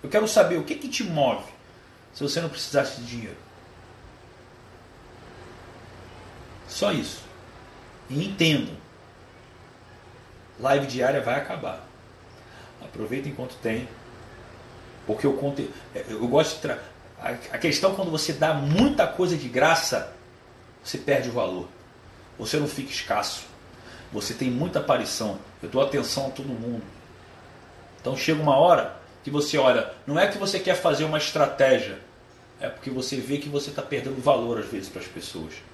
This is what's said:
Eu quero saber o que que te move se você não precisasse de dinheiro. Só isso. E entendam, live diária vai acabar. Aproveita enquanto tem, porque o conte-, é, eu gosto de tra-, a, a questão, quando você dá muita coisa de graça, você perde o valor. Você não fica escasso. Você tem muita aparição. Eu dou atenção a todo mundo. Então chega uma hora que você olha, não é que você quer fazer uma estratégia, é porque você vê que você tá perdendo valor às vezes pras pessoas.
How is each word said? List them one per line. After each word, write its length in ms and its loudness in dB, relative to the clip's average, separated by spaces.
Eu 80 -10
quero 180 4
saber 300 6
o 60 -2
que 120 -4
que 120 -10
te 160 -4
move 400 2
se 100 -6
você 180 0
não 80 -4
precisasse 520 -2
de 60 -12
dinheiro. 300 -10
Só 240 0
isso. 300 -4
E 160 -2
entendam, 500 0
live 280 4
diária 340 2
vai 140 0
acabar. 500 -6
Aproveita 480 -8
enquanto 280 -10
tem, 300 -4
porque 220 0
o 60 4
conte-, 360 -2
é, 160 -8
eu 180 -2
gosto 280 4
de 60 -12
tra-, 180 -4
a, 100 -6
a 280 -8
questão, 360 2
quando 160 -2
você 240 -2
dá 200 2
muita 520 4
coisa 300 0
de 120 -6
graça, 680 2
você 140 -8
perde 320 2
o 40 -6
valor. 340 -2
Você 180 -2
não 100 2
fica 220 -6
escasso. 540 -2
Você 220 -4
tem 160 -2
muita 300 0
aparição. 580 0
Eu 80 -10
dou 120 2
atenção 460 0
a 20 -4
todo 180 -10
mundo. 360 -6
Então 160 -4
chega 260 0
uma 160 6
hora 400 6
que 60 -8
você 280 2
olha, 340 6
não 100 0
é 100 6
que 100 -2
você 220 -2
quer 160 2
fazer 280 2
uma 140 0
estratégia, 840 4
é 100 -6
porque 200 -10
você 280 -4
vê 200 -2
que 120 -6
você 200 -2
tá 120 -6
perdendo 400 -4
valor 380 2
às 60 -6
vezes 240 -8
pras 160 -10
pessoas. 480 -12